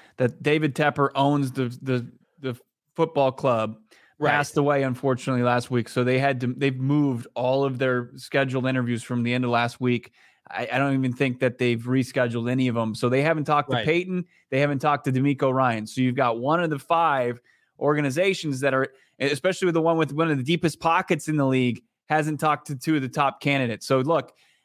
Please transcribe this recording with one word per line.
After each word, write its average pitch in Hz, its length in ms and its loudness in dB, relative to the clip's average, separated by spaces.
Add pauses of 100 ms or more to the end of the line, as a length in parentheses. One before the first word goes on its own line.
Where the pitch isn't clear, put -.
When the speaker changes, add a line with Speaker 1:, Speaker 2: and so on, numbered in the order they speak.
(180)
Speaker 1:
that 123 260 -2
David 151 320 2
Tepper 143 400 2
owns 139 360 2
the, 127 300 -4
the, 127 300 -2 (280)
the 127 200 -8 (360)
football 143 360 2
club, 113 460 0 (400)
Speaker 2:
Right. 147 140 2
Speaker 1:
passed 143 240 -2
away, 143 280 2
unfortunately, 127 600 -2
last 123 260 0
week. 123 200 0
So 123 160 0
they 127 140 2
had 135 220 0
to, 127 140 -2
they've 135 240 0
moved 135 560 0
all 131 300 0
of 131 140 -4
their 123 360 0
scheduled 135 500 -2
interviews 120 380 -2
from 120 200 -2
the 120 100 0
end 127 100 0
of 120 80 -2
last 120 300 0
week. 120 320 0 (360)
I, 117 220 -6
I 123 60 0
don't 139 160 2
even 131 180 0
think 123 300 -2
that 127 160 0
they've 120 240 0
rescheduled 123 680 -2
any 127 200 0
of 117 60 -2
them. 110 200 -2
So 123 140 0
they 131 120 2
haven't 156 220 0
talked 147 280 0
to 127 40 0
Speaker 2:
Right. 113 100 -2
Speaker 1:
Peyton. 180 380 -2 (280)
They 135 100 0
haven't 143 180 0
talked 143 260 0
to 135 60 0
DeMeco 131 420 2
Ryan. 123 320 0
So - 140 -8
you've 127 160 2
got 120 240 0
one 156 240 0
of 165 60 -2
the 143 100 -4
five 139 600 0 (360)
organizations 147 840 0
that 139 120 2
are, 131 140 0 (320)
especially 147 460 0
with 170 100 2
the 165 60 4
one 165 160 2
with 147 160 0
one 160 180 0
of 143 60 2
the 127 60 -2
deepest 160 360 0
pockets 170 480 0
in 156 80 -2
the 143 100 2
league, 127 380 0 (240)
hasn't 151 320 0
talked 151 280 -2
to 147 100 -6
two 156 180 -2
of 143 60 0
the 131 80 -6
top 139 320 0
candidates. 131 440 -2
So 135 140 4
look, 143 320 0 (340)